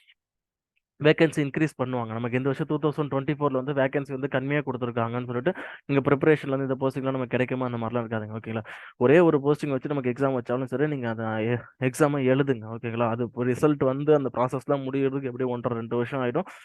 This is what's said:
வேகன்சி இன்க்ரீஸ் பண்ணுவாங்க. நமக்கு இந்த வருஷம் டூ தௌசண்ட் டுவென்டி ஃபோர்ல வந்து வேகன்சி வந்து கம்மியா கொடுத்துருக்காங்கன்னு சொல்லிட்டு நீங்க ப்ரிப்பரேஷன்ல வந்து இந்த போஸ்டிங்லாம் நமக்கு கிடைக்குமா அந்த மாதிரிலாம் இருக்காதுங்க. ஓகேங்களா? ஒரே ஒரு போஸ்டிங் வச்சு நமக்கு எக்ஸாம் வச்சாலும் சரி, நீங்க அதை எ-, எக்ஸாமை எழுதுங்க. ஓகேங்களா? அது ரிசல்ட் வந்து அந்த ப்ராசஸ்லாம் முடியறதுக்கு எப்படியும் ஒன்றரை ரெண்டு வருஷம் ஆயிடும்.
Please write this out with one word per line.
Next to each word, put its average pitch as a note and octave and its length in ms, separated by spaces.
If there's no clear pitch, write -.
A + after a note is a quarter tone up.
வேகன்சி D#3 400
இன்க்ரீஸ் D3 340
பண்ணுவாங்க. B2 380
நமக்கு A#2 240
இந்த C3 120
வருஷம் C#3 200
டூ D3+ 100
தௌசண்ட் D3 320
டுவென்டி C3+ 240
ஃபோர்ல C#3 220
வந்து C3 180
வேகன்சி C3+ 380
வந்து C3+ 160
கம்மியா C#3 320
கொடுத்துருக்காங்கன்னு A#2+ 680
சொல்லிட்டு B2+ 240
நீங்க C#3 200
ப்ரிப்பரேஷன்ல C#3+ 520
வந்து C3+ 120
இந்த C3 100
போஸ்டிங்லாம் C3+ 400
நமக்கு B2+ 180
கிடைக்குமா B2+ 320
அந்த A#2+ 120
மாதிரிலாம் A#2 260
இருக்காதுங்க. A2 300
ஓகேங்களா? A2 280
ஒரே B2+ 220
ஒரு D#3+ 200
போஸ்டிங் C#3+ 320
வச்சு C3+ 180
நமக்கு B2+ 220
எக்ஸாம் C3+ 240
வச்சாலும் B2 340
சரி, C3 160
நீங்க C3+ 220
அதை A2+ 180
எ-, A#2+ 140
எக்ஸாமை C#3+ 420
எழுதுங்க. C3 460
ஓகேங்களா? A#2 400
அது A#2 160
ரிசல்ட் C#3 400
வந்து C#3+ 300
அந்த C3+ 160
ப்ராசஸ்லாம் C3 540
முடியறதுக்கு C3+ 460
எப்படியும் B2 220
ஒன்றரை A#2+ 240
ரெண்டு A2+ 200
வருஷம் A#2+ 260
ஆயிடும். B2+ 260